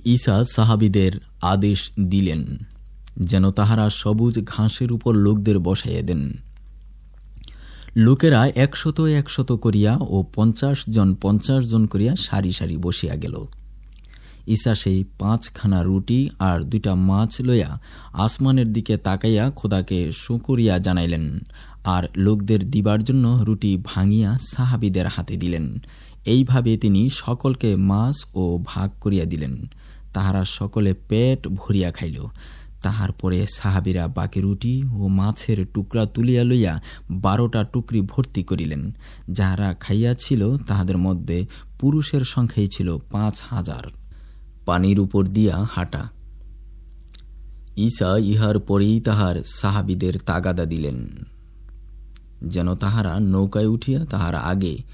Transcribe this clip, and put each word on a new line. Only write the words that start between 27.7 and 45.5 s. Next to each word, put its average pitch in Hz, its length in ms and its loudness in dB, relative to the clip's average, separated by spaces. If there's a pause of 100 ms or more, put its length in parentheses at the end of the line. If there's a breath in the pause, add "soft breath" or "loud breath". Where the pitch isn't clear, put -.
মাছ 101 580 0
ও 87 320 -2
ভাগ 95 240 -6 (120)
করিয়া 98 240 0
দিলেন। 73 300 -6 (580 soft breath)
তাহারা 95 320 0
সকলে 101 480 -2 (160)
পেট 127 380 0
ভরিয়া 95 440 -2
খাইল। 82 320 -8 (580 loud breath)
তাহার 98 300 -2
পরে 92 340 -2 (100)
সাহাবীরা 90 520 -2
বাকি 92 340 -4
রুটি 117 420 -2 (100)
ও 101 140 -2
মাছের 98 640 0
টুকরা 107 320 -2
তুলিয়া 120 380 2
লইয়া 113 380 2 (300 loud breath)
বারোটা 104 520 0
টুকরি 117 380 -2
ভর্তি 98 420 -2
করিলেন। 78 480 -4 (400 loud breath)
যাহারা 95 420 0
খাইয়াছিল, 117 840 0
তাহাদের 95 400 -2
মধ্যে 90 480 -2 (340 loud breath)
পুরুষের 143 420 0
সংখ্যাই 117 460 0
ছিল 87 300 -4 (140)
পাঁচ 104 300 -2
হাজার। - 480 -8 (760 soft breath)
পানির 95 340 4
উপর 98 280 2
দিয়া 98 440 2